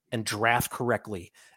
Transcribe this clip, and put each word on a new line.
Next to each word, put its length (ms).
and 140
draft 460
correctly 600